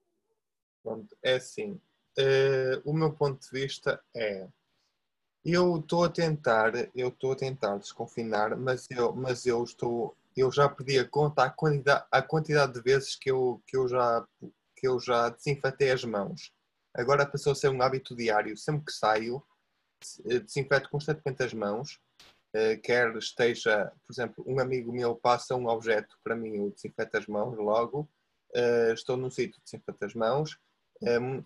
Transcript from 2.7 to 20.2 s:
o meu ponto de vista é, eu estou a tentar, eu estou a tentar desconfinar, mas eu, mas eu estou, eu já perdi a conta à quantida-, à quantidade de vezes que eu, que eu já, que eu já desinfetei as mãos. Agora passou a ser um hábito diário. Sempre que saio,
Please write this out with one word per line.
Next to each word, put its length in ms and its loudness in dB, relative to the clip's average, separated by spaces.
o 80 -4
meu 200 2
ponto 280 -2
de 200 -10
vista 400 -4
é, 320 -4
eu 340 4
estou 260 2
a 40 2
tentar, 640 2
eu 140 -2
estou 240 -2
a 40 0
tentar 420 -2
desconfinar, 800 -4
mas 340 -4
eu, 240 2
mas 320 -4
eu 180 2
estou, 520 -4
eu 140 4
já 180 4
perdi 300 0
a 100 2
conta 360 2
à 60 2
quantida-, 600 2
à 120 4
quantidade 520 2
de 80 -10
vezes 340 2
que 140 -4
eu, 360 0
que 100 -6
eu 120 0
já, 380 0
que 120 -4
eu 120 2
já 280 2
desinfetei 600 0
as 140 0
mãos. 480 -6
Agora 320 2
passou 260 -2
a 40 0
ser 120 0
um 140 0
hábito 340 -2
diário. 400 0
Sempre 300 -4
que 60 -10
saio, 500 0